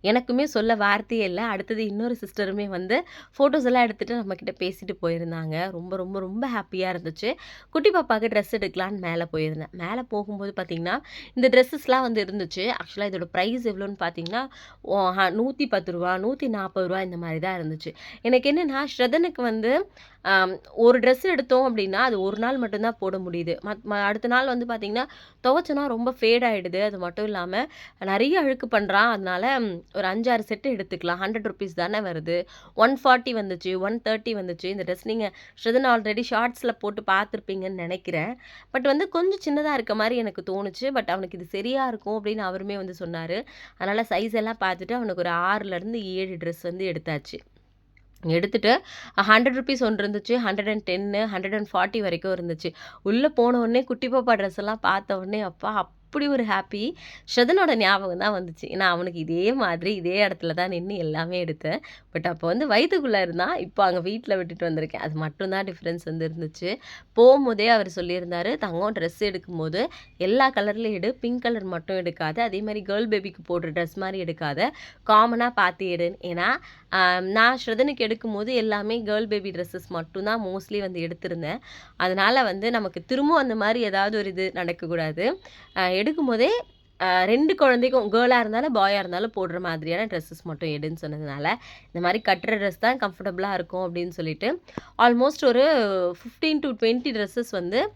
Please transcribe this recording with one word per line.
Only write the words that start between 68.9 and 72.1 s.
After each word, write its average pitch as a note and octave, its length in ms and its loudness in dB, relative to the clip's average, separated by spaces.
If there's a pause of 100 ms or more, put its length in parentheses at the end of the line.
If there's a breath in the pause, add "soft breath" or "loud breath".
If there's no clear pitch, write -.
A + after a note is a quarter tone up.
ட்ரெஸ் E3+ 260 -4
எடுக்கும்போது F3+ 640 -2 (300 loud breath)
எல்லா B3 340 4
கலர்லயும் G#3+ 420 -2
எடு, G3+ 220 -2
பிங்க் A#3+ 260 -4
கலர் A#3 240 -2
மட்டும் F#3 320 -6
எடுக்காத, E3+ 440 -4